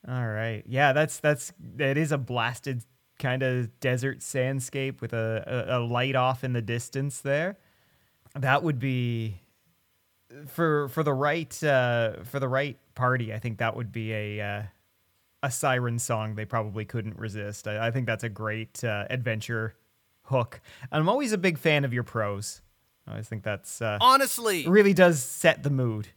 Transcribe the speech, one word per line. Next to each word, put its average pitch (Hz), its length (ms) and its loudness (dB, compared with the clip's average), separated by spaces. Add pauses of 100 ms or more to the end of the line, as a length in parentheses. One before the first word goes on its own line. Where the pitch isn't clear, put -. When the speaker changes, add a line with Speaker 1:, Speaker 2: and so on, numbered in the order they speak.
Speaker 1:
All 127 200 -4
right. 110 400 -4
Yeah, 135 260 4
that's, 151 260 2
that's, - 340 0 (220)
that 139 220 2
is 151 140 2
a 151 60 2
blasted 120 640 -2 (360)
kind 131 240 0
of 123 360 -2
desert 127 400 0
sandscape 135 840 -2
with 117 120 -6
a, 113 560 -2
a, 127 80 2
a - 20 2
light 120 360 0
off 127 280 2
in 127 100 -2
the 120 80 0
distance 120 580 -4
there. 156 380 -2 (760)
That 139 300 2
would 147 160 0
be, 120 640 -2 (1040)
for, 151 420 0
for 156 140 -2
the 147 100 2
right, 147 500 0
uh, 120 600 2
for 135 160 -6
the 135 80 -2
right 135 300 0 (180)
party, 123 380 2
I 107 60 -6
think 113 200 -6
that 113 160 0
would 113 160 -6
be 110 220 -6
a, 104 280 -4
uh, 101 200 -4 (840)
a 139 80 -2
siren 123 480 0
song 110 360 -2
they 107 100 -6
probably 107 400 -2
couldn't 110 340 -6
resist. 104 480 -8
I, 107 200 -2
I 117 40 2
think 123 160 -2
that's 113 160 -2
a 117 60 -2
great, 110 540 -6
uh, 104 260 -2
adventure 113 680 -4 (480)
hook. 123 380 -2 (300)
And 151 100 2
I'm 165 80 4
always 247 240 2
a 214 40 0
big 180 200 0
fan 147 260 2
of 123 100 -2
your 123 100 0
prose. 101 580 -4 (460)
I - 40 -12
always 107 160 -8
think 107 160 -10
that's, - 380 -6
uh, 107 180 -2
Speaker 2:
Honestly. 233 680 4
Speaker 1:
really 202 260 8
does 170 280 8
set - 420 2
the 143 80 0
mood. 117 460 0